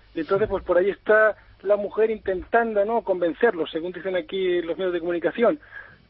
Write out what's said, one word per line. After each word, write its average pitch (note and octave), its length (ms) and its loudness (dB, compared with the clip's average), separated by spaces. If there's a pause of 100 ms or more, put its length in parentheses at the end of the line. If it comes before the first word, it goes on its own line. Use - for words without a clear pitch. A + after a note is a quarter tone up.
(140)
Y E3 60 -4
entonces, G3 280 0
pues F#3+ 140 -4
por F3 140 0
ahí F#3+ 140 4
está G#3+ 460 2 (260)
la G3+ 140 2
mujer G#3 340 -2
intentando, G#3 720 0
¿no? A3+ 180 0
Convencerlos, F3 680 0
según E3+ 220 -6
dicen F#3 220 -8
aquí F3+ 480 -2
los E3 140 -6
medios F#3 160 -2
de F3 80 -4
comunicación. F3 580 0 (500)